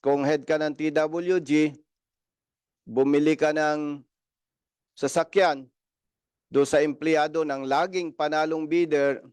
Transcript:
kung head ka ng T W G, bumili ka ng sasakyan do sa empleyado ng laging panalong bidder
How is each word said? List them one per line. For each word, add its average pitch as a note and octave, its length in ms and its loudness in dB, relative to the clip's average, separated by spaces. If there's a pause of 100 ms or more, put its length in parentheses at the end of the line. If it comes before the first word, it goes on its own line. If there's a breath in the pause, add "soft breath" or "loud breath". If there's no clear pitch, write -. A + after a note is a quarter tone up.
kung C#3+ 160 2
head C#3+ 240 0
ka D#3 160 0
ng D3 160 -4
T D#3 160 -2
W E3+ 480 0
G, D3+ 320 2 (1120)
bumili C#3+ 480 2
ka D3+ 160 0
ng D3+ 560 -4 (880)
sasakyan D#3+ 720 0 (840)
do C#3 160 2
sa D3 220 2
empleyado D#3 560 0
ng C3+ 240 -4
laging E3+ 480 -2
panalong D#3 560 -2
bidder D3 500 0 (140)